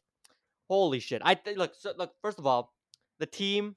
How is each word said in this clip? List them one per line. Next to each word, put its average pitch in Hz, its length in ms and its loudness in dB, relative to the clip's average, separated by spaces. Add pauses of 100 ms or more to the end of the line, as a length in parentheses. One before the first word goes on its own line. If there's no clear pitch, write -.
(680)
holy 180 320 2
shit. 113 260 -6
I 185 100 6
th-, 202 220 -8
look, 180 200 -2
so, 202 200 -8
look, 175 240 -8
first 208 180 -6
of 143 80 -2
all, 123 260 2 (460)
the 151 60 -6
team 202 520 -2